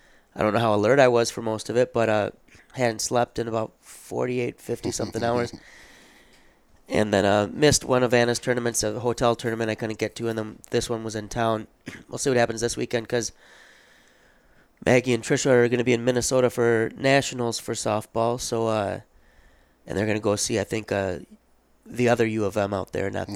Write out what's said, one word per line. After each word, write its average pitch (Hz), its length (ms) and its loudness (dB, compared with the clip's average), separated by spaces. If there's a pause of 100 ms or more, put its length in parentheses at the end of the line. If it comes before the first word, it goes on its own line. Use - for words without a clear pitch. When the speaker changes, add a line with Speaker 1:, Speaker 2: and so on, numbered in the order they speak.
(340)
Speaker 1:
I - 60 -10
don't 104 140 2
know 113 60 2
how 113 140 4
alert 110 260 4
I 127 80 8
was 117 220 4
for 117 120 -8
most 110 260 -6
of 110 80 -2
it, 123 160 2
but, 113 160 2
uh, 107 220 0 (420)
hadn't 117 300 -2
slept - 360 -2
in 117 80 -4
about 113 260 -4 (100)
forty-eight, 123 760 -6
fifty-something 117 600 -6
hours. 120 360 -2
Speaker 2:
<laughs> - 40 -20 (1200)
Speaker 1:
And 104 280 0
then, 98 100 4
uh, 101 260 2
missed 143 360 2
one 127 160 2
of 120 100 2
Anna's 120 260 2
tournaments, 120 440 -2
a 107 180 -4
hotel 117 340 0
tournament 113 360 -4
I 110 40 -2
couldn't 107 240 -6
get 110 180 -4
to, 117 120 -4
and 113 100 -4
then 107 200 -8 (120)
this 120 200 -2
one 113 120 -4
was 110 140 -8
in 104 140 -8
town. 113 360 -2 (200)
<clears throat> - 240 -18
We'll 131 80 -10
see - 100 -2
what 127 80 2
happens 113 240 0
this 117 160 -2
weekend, 120 320 -4
'cause 120 240 -2 (1500)
Maggie 123 300 4
and 113 100 -2
Trisha 147 260 0
are 120 180 6
gonna 120 140 0
be 120 120 2
in 117 100 -2
Minnesota 123 460 2
for 117 440 2
nationals 131 640 0
for - 140 -8
softball, 113 680 -2
so, 113 300 -2
uh, 101 320 -2 (840)
and - 100 -6
they're 104 100 0
gonna 107 140 0
go 104 160 2
see, 107 240 -2
I 101 40 -2
think, 107 280 -4
uh, 95 280 -2 (680)
the 123 240 0
other 117 160 4
U 110 180 -2
of 98 140 -2
M 101 160 -2
out 95 180 -6
there, 95 180 -4
not 95 180 -6
the, 104 80 -10